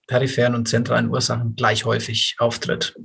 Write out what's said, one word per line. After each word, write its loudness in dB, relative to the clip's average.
peripheren 2
und -2
zentralen 0
Ursachen -2
gleich 0
häufig 0
auftritt. -2